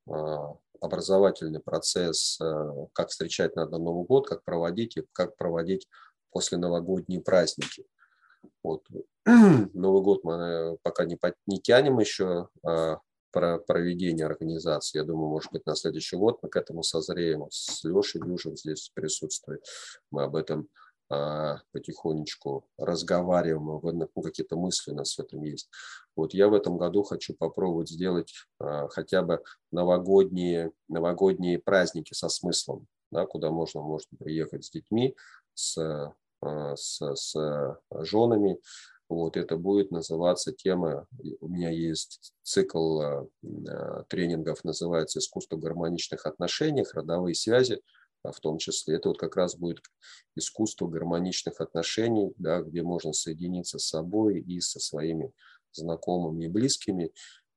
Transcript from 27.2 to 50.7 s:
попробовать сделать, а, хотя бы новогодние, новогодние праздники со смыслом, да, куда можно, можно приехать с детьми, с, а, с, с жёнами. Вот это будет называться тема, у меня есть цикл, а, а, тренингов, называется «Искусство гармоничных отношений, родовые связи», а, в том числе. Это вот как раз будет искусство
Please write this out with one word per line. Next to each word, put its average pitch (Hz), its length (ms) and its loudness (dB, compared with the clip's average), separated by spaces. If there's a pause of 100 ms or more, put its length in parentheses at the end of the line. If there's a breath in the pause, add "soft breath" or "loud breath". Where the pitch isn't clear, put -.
попробовать 82 540 -2
сделать, 85 440 -2 (260)
а, 73 300 -4
хотя 92 340 0
бы 85 180 0 (300 loud breath)
новогодние, 87 1000 4 (180)
новогодние 87 680 2
праздники 87 560 2
со 82 140 -4
смыслом, - 580 -4 (240)
да, 87 160 0
куда 78 240 -4
можно, 80 300 -2
можно 76 380 -6
приехать 76 460 -6
с - 60 -20
детьми, 113 440 0 (400 loud breath)
с, - 220 -6 (640)
а, 73 360 -6
с, - 240 -8 (140)
с - 200 -6 (640)
жёнами. 104 580 4 (500 loud breath)
Вот 82 280 -2
это 82 200 -2
будет 95 340 2
называться 85 640 0
тема, 82 540 -2 (340)
у 78 80 -10
меня 87 220 -2
есть 82 640 -6 (100)
цикл, 80 580 2
а, 71 260 -2 (420)
а, 71 400 -8
тренингов, 80 560 -2
называется 82 540 -2
«Искусство - 380 -6
гармоничных 82 720 -4
отношений, 113 640 0
родовые 85 420 -2
связи», 120 460 2 (420 soft breath)
а, - 100 -8
в - 80 -20
том 80 180 -2
числе. - 380 -2
Это 95 120 0
вот - 100 0
как - 180 -6
раз 90 200 2
будет 85 240 -6 (540 loud breath)
искусство 98 520 -4